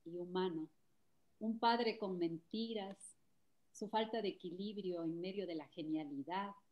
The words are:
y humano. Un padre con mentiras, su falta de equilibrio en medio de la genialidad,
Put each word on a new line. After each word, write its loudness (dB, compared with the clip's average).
y -8
humano. 0
Un 0
padre 6
con 0
mentiras, -2
su -6
falta 2
de 2
equilibrio -2
en 0
medio -2
de -4
la -6
genialidad, -2